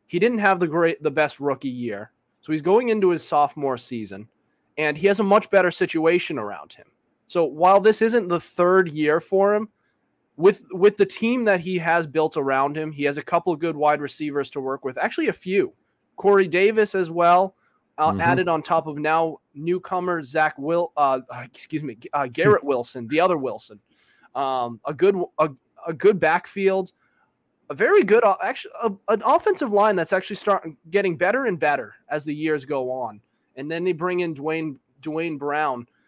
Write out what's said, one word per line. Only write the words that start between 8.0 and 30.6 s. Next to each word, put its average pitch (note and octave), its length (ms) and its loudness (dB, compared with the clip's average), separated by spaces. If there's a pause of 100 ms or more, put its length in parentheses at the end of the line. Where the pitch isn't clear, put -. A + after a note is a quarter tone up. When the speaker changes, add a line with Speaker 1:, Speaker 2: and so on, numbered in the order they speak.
Speaker 1:
isn't A3+ 260 2
the E3+ 120 0
third F3+ 500 2
year D3+ 300 0
for G3 340 2
him, G#3+ 140 -2 (680)
with, F#3+ 360 2
with G3+ 240 4
the G3 100 2
team A#3 380 -2
that G3 160 2
he F3 180 -4
has E3 280 0
built D#3 300 -2
around C#3 400 0
him, D#3 140 -6
he C#3+ 140 -6
has C#3+ 120 -2
a D3+ 60 -8
couple F3 300 0
of D3 80 -6
good D#3+ 160 -2
wide D3 240 2
receivers C#3+ 500 -6
to C#3+ 100 -8
work C3+ 240 -6
with, B2+ 140 -8
actually C4+ 300 -4
a F#3+ 40 0
few. F#3 400 -2 (440)
Corey G3 320 4
Davis G#3 460 2
as F3+ 160 -2
well, F3 440 4 (420)
uh, D#3 140 2
Speaker 2:
Mm-hmm. F#3+ 100 -2
Speaker 1:
added F3 280 2
on D#3+ 120 0
top D#3 280 -2
of D3 100 -8
now D#3 400 0 (160)
newcomer F3+ 640 -4
Zach D3+ 380 -2
Wil-, E3 380 -2
uh, C3+ 240 2 (100)
uh, B2 140 -12
excuse D3+ 400 -8
me, A#2+ 120 -10 (160)
uh, C#3+ 140 -2
Garrett E3+ 380 2
Speaker 2:
<laughs> - 0 -
Speaker 1:
Wilson, B2 420 -4
the D3 140 -2
other F3 180 2
Wilson. A2 400 -10 (560)
Um, B2+ 500 -4
a D3+ 80 -6
good, F#3+ 240 2 (220)
a, D#3 120 2 (360)
a E3+ 60 -6
good F#3 260 2
backfield, F#3+ 720 0 (800)
a C#3+ 40 -10
very D4+ 280 4
good, A3 220 4
uh, G3 180 4
actu-, A#3 260 -6 (140)
a, A3 100 -2 (160)
an A3 160 0
offensive D4+ 480 0
line G3+ 220 4
that's E3+ 180 -2
actually F#3+ 240 -2
starting, F#3 400 -2 (140)